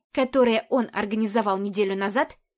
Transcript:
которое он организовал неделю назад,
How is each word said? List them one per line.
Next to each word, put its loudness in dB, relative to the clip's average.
которое 2
он 0
организовал 0
неделю -2
назад, -2